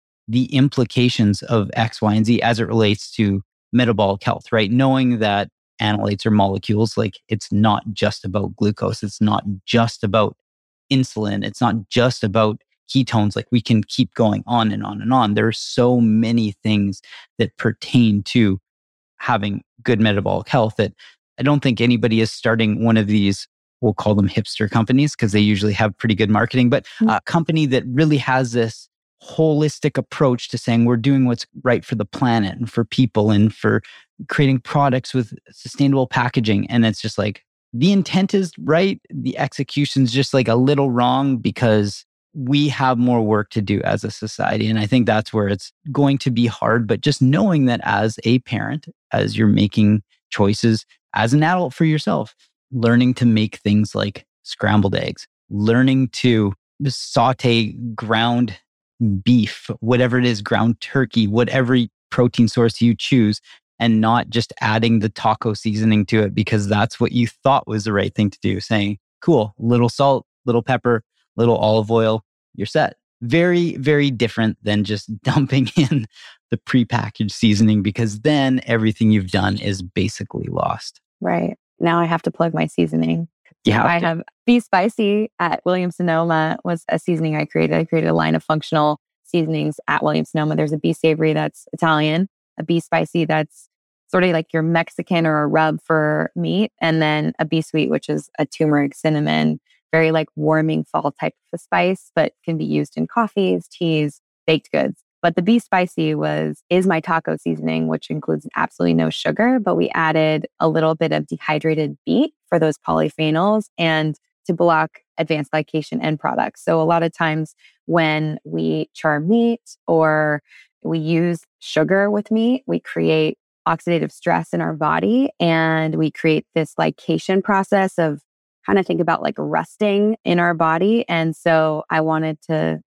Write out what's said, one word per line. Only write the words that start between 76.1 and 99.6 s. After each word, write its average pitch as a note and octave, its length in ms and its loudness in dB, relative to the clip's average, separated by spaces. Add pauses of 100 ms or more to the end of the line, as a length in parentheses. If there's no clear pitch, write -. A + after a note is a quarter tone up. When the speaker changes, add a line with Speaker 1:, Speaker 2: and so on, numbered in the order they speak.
Speaker 1:
the - 60 -4
prepackaged A2 760 -2
seasoning, G#2+ 520 2
because G#2 380 -4
then C3+ 440 2
everything A2 460 2
you've F#2+ 200 2
done G2 260 0
is F#2+ 240 -4
basically - 680 -6
lost. - 500 -6 (220)
Speaker 2:
Right. F3 360 -2 (220)
Now E3 200 0
I E3+ 60 0
have E3 180 -2
to E3 80 -4
plug E3 220 -2
my D#3+ 120 -2
seasoning. E3 640 -2 (380)
Speaker 1:
You G#2 80 2
have A2+ 120 2
Speaker 2:
I E3+ 140 2
Speaker 1:
to. F3+ 60 -4
Speaker 2:
have E3 180 -4 (220)
Be A#3+ 140 6
Spicy G#3 800 0
at E3 260 -2
Williams F3+ 320 -2
Sonoma E3 640 0
was F3 260 -6
a E3+ 80 -4
seasoning D#3+ 380 -2
I D3+ 100 -2
created. D#3+ 320 -2
I D#3+ 80 0
created D#3+ 220 -2
a D#3+ 60 0
line D#3+ 220 0
of D#3+ 80 -4
functional D3+ 560 -2 (240)
seasonings D#3 640 -2
at D3 140 -2
Williams D#3 300 -2
Sonoma. D3+ 240 -2
There's D#3 180 0
a D#3 40 -4
Be E3+ 160 -2
Savory D#3+ 400 0
that's D3+ 400 -6
Italian, D#3+ 560 0 (280)
a D#3+ 60 -8
Be E3+ 160 0
Spicy E3 460 -2
that's D#3 440 -4 (380)
sort F3+ 160 0
of F#3 80 2
like E3 220 -2
your D#3+ 100 0
Mexican E3 640 -2
or D3+ 160 0
a D3 40 -2
rub D#3 360 0
for D#3 520 0
meat, F3 360 -2 (100)
and D#3+ 200 0
then D3+ 360 0
a - 80 -2
Be D#3+ 160 -2
Sweet, - 280 -2
which D3+ 200 -4
is D3+ 200 -6 (100)
a D3+ 60 0
turmeric D3 500 -2
cinnamon, D#3 640 -2 (320)